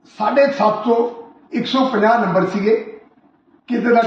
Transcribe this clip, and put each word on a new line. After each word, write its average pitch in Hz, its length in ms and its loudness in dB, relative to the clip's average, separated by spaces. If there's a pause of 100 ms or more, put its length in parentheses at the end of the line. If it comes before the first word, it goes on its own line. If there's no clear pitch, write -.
(180)
ਸਾਢੇ 254 280 2
ਸੱਤ 214 380 -2
ਸੌ, 233 260 0 (420)
ਇੱਕ 233 140 -4
ਸੌ 262 220 0
ਪੰਜਾਹ 220 380 2
ਨੰਬਰ 180 200 0
ਸੀਗੇ, 214 400 0 (840)
ਕਿਤੇ 240 260 -2
ਦਾ 226 120 6